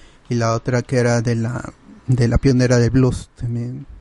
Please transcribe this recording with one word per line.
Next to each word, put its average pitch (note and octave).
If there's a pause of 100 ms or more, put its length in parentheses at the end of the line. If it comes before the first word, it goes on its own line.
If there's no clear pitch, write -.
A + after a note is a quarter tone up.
(280)
y B2
la A#2
otra A#2+
que C3
era A#2+
de A#2
la, A2+ (360)
de B2
la A#2+
pionera B2+
del A#2
blues B2+
también, B2 (140)